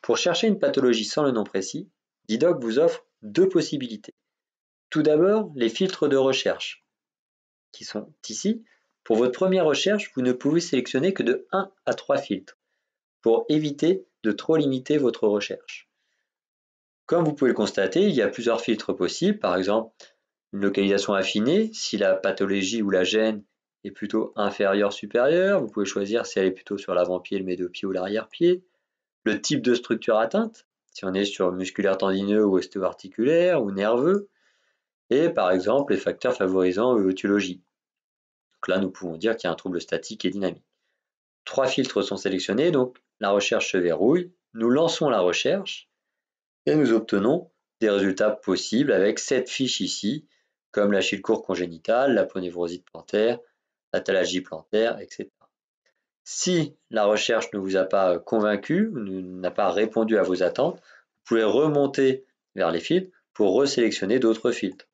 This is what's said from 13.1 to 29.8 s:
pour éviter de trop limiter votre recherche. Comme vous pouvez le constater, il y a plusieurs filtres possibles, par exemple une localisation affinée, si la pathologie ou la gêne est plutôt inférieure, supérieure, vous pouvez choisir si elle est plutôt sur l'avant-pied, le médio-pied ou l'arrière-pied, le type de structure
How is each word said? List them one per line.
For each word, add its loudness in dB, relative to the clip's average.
pour 4
éviter 0
de 0
trop 0
limiter 0
votre 0
recherche. -4
Comme 2
vous 0
pouvez 2
le 2
constater, 2
il 0
y 2
a 2
plusieurs -2
filtres -2
possibles, 0
par -2
exemple -2
une -4
localisation 0
affinée, 0
si -6
la 2
pathologie -2
ou 0
la 2
gêne 0
est -10
plutôt -4
inférieure, 0
supérieure, 2
vous -6
pouvez -4
choisir -2
si -4
elle 2
est 2
plutôt -8
sur -6
l'avant-pied, 0
le -4
médio-pied -6
ou -4
l'arrière-pied, -2
le 0
type -2
de 2
structure 0